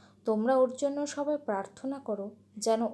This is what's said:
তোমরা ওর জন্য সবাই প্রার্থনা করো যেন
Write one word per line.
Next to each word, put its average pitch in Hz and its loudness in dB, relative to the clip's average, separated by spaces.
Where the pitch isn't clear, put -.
তোমরা 226 2
ওর 254 4
জন্য 285 -2
সবাই 294 -2
প্রার্থনা 262 -6
করো 208 -8
যেন 220 2